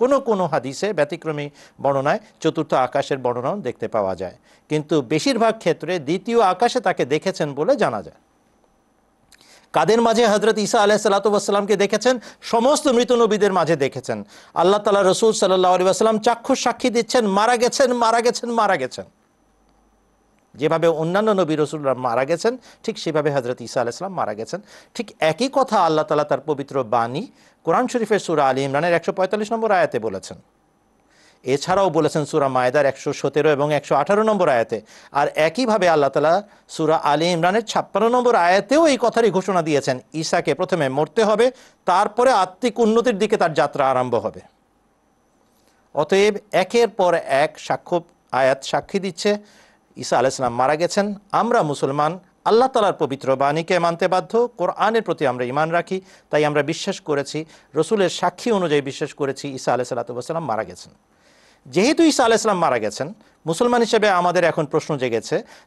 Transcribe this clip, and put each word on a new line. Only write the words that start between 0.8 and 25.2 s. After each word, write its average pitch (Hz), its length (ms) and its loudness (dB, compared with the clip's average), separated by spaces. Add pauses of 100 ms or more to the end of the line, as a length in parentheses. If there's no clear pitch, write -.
ব্যতিক্রমী 147 560 -4 (320)
বর্ণনায় 139 380 0 (200)
চতুর্থ 156 340 -2
আকাশের 139 440 0
বর্ণনাও 123 400 -4
দেখতে 120 300 -8
পাওয়া 95 280 -2
যায়, 87 200 -10 (340)
কিন্তু 151 320 -2
বেশিরভাগ 220 560 0
ক্ষেত্রে 170 420 -4
দ্বিতীয় 190 420 -2
আকাশে 214 380 2
তাকে 180 260 -2
দেখেছেন 151 480 -4
বলে 170 220 0
জানা 127 280 -2
যায়। - 120 -20 (1600)
কাদের 202 280 2
মাঝে 214 260 4
হযরত 208 300 2
ঈসা 214 240 0
আলাইহিস 214 220 2
সালাতু 202 260 2
ওয়াস 202 160 0
সালামকে 202 300 0
দেখেছেন? 214 440 0 (220)
সমস্ত 277 460 0
মৃত 247 240 2
নবীদের 214 420 2
মাঝে 165 220 2
দেখেছেন। 123 480 -4 (300)
আল্লাহ 185 260 4
তাআলা 202 240 2
রাসূল 190 280 2
সাল্লাল্লাহু 185 440 2
আলাইহি 185 100 2
ওয়াসাল্লাম 220 340 2
চাক্ষুষ 240 440 -2
সাক্ষী 247 260 -2
দিচ্ছেন, 233 380 0
মারা 214 300 2
গেছেন, 247 360 2
মারা 233 280 2
গেছেন, 240 300 -2
মারা 208 260 0
গেছেন। 127 280 -8 (1500)
যেভাবে 160 320 0
অন্যান্য 170 440 0
নবী 170 240 0
রাসূলরা 147 380 -2
মারা 127 320 -2
গেছেন, 214 320 -2 (260)
ঠিক 214 160 -8
সেভাবে 151 320 -2
হযরত 123 300 -4
ঈসা 120 200 -4
আলাইহিস 117 180 -4
সালাম 190 140 -10
মারা 110 200 -4
গেছেন। 110 280 -10 (320)
ঠিক - 260 -10
একই 160 340 0